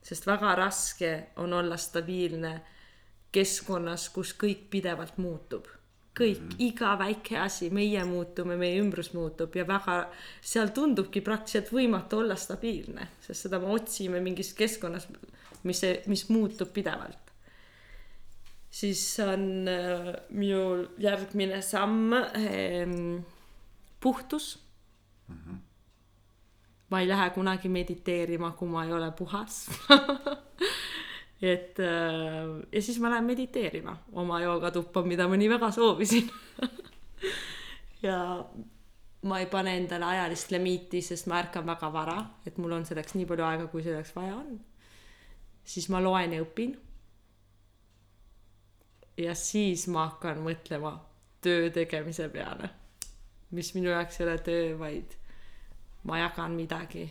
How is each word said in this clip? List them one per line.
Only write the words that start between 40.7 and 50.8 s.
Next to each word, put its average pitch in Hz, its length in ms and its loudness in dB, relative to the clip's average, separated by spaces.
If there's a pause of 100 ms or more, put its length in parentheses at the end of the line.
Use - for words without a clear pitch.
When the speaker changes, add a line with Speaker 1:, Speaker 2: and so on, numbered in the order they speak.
Speaker 1:
sest 170 240 -6
ma 175 160 2
ärkan 165 240 -4
väga 165 260 -2
vara, 160 240 -2 (300)
et 180 120 -10
mul 170 140 -2
on 165 140 -2
selleks 156 280 -6
nii 185 120 0
palju 165 180 0
aega, 160 220 0
kui 160 160 -6
selleks 156 340 -6
vaja 190 200 -6
on. 262 240 -10 (1040)
Siis - 240 -8
ma 185 120 2
loen 185 320 4
ja 160 100 0
õpin. 233 340 -4 (2500)
Ja 170 180 -2
siis 190 540 0
ma 160 200 2
hakkan 156 340 -6
mõtlema 156 520 -6 (480)